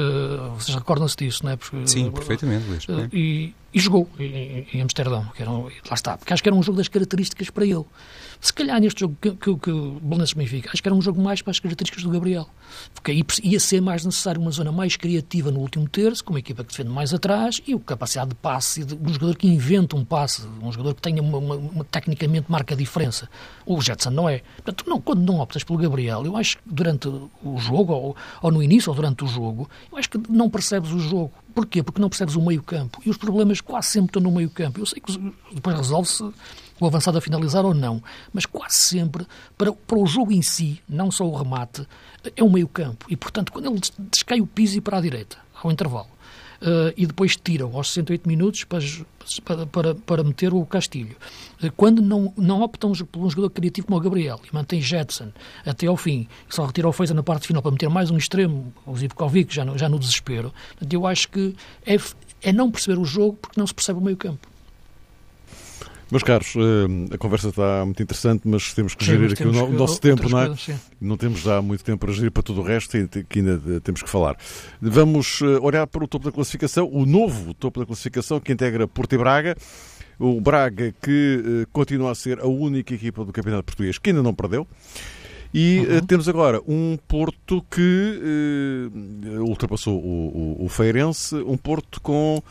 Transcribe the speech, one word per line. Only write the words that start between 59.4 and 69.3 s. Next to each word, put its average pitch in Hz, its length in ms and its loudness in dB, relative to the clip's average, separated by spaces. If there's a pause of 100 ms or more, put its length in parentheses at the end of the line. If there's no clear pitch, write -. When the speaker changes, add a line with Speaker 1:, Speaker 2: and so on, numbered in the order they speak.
Speaker 1:
já 143 80 -2
no, 135 140 -4
já 151 100 0
no 151 100 2
desespero. 123 560 -4 (180)
Portanto, 143 200 -8
eu 175 160 0
acho 185 220 0
que 190 260 -2 (300)
é, 202 100 4 (480)
é 196 80 2
não 240 180 4
perceber 196 300 -2
o 180 60 2
jogo 208 360 2
porque - 160 -8
não 208 80 2
se 196 80 -4
percebe - 240 -2
o 185 40 -2
meio 190 160 0
campo. 170 280 -8 (1700)
Speaker 3:
Meus 131 100 4
caros, 117 340 2
eh, 101 600 2
a - 20 -4
conversa 104 320 0
está 98 340 2
muito 98 180 -2
interessante, 113 460 0
mas 107 280 0
temos 101 180 0
que - 100 -4
Speaker 1:
Sim, 101 80 4
Speaker 3:
gerir 107 120 6
Speaker 1:
mas 104 100 4